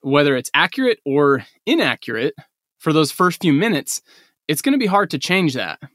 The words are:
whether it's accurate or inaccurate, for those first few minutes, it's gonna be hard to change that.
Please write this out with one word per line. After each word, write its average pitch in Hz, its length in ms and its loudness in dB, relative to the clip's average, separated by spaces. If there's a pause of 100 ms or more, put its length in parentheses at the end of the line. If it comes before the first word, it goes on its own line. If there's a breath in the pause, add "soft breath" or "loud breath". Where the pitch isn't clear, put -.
whether 143 340 4
it's 123 180 -6
accurate 226 520 0
or 139 400 2 (200 loud breath)
inaccurate, 139 680 -2 (500)
for 160 80 0
those 151 180 2
first 180 300 -2
few 175 100 2
minutes, 160 520 0 (440 soft breath)
it's 156 140 -2
gonna 277 160 0
be 254 80 -2
hard 196 240 0
to 156 80 -6
change 175 380 0
that. 92 240 -8 (160)